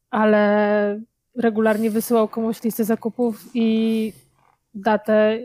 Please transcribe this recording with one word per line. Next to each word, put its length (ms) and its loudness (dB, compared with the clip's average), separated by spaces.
ale 880 2
regularnie 540 0
wysyłał 380 0
komuś 340 -6
listę 220 -2
zakupów 600 -4
i 580 0
datę 720 0